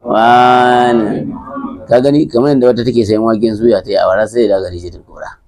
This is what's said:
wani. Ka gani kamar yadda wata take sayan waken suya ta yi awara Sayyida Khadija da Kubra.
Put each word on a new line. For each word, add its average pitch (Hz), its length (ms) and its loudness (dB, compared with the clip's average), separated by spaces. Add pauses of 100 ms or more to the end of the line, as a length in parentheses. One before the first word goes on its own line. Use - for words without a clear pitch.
wani. 123 1300 2 (560)
Ka 117 160 2
gani 143 240 2
kamar 139 260 0
yadda 123 160 2
wata 117 160 0
take 117 220 -2
sayan 107 180 0
waken 110 320 0
suya 110 240 0
ta - 80 -16
yi 95 80 -2
awara 92 300 0
Sayyida 104 340 0
Khadija 90 320 -10
da 87 80 -20
Kubra. 78 280 -18 (180)